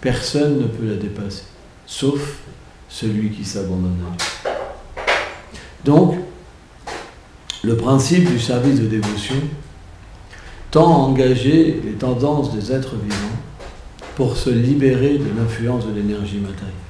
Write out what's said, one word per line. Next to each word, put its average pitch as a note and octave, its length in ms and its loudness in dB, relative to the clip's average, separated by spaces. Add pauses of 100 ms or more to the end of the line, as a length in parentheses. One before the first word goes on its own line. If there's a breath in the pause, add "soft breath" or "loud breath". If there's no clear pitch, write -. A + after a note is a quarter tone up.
Personne C#3+ 580 0
ne A#2 80 0
peut A2+ 180 -4
la G#2 100 -2
dépasser, G2 480 -8 (420)
sauf C#3+ 520 -2 (500)
celui G#2+ 420 -2
qui - 140 -8
s'abandonne F#2 540 -4 (100)
à F2 40 -8
lui. - 420 -6 (1300 loud breath)
Donc, F3 320 6 (1500)
le A2+ 120 2
principe C3+ 540 4
du A#2+ 100 2
service B2 400 2
de A2+ 80 2
dévotion G#2+ 480 -2 (1400 loud breath)
tend E3 220 8
à C#3+ 40 6
engager C3 840 4
les G#2+ 100 -6
tendances C3 600 0
des G#2 180 -4
êtres C3 240 -4
vivants G#2 400 -4 (800)
pour B2+ 220 0
se - 120 0
libérer C3 680 4
de A2+ 100 0 (100)
l'influence A#2 480 -2
de G#2+ 80 -4
l'énergie G2+ 460 -2
matérielle. F#2+ 340 -8 (160)